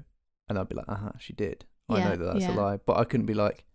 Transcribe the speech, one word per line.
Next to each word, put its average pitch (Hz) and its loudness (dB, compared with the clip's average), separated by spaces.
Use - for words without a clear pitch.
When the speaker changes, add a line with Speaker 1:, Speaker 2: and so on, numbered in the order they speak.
Speaker 1:
And 104 -2
I'd 92 -4
be - -8
like, - -8
"Aha, 101 -6
she - -14
did. - -4
I 226 4
Speaker 2:
Yeah, 185 4
Speaker 1:
know 90 0
that 85 -4
that's 90 0
Speaker 2:
yeah. - 0
Speaker 1:
a - 0
lie." 101 2
But - 2
I 113 6
couldn't 113 0
be 107 0
like, 104 0